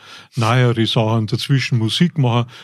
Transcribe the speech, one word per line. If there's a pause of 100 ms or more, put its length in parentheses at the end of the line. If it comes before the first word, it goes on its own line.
(360)
neuere
Sachen,
dazwischen
Musik
machen, (140)